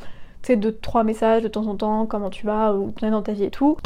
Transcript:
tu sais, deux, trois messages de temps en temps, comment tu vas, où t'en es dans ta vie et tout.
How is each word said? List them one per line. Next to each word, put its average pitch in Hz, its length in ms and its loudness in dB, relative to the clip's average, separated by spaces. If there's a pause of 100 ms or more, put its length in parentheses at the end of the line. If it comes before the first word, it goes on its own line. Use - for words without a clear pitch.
(420)
tu - 60 -8
sais, 254 80 4
deux, 220 180 2
trois 226 300 0
messages 226 400 2
de 220 60 -2
temps 214 180 -4
en 208 80 -4
temps, 214 300 0
comment 208 240 -4
tu - 160 -6
vas, 214 280 2
où 196 180 -2
t'en 220 160 -2
es 214 40 2
dans 214 100 2
ta 214 120 -2
vie 202 100 -2
et 196 80 0
tout. 294 240 4 (100)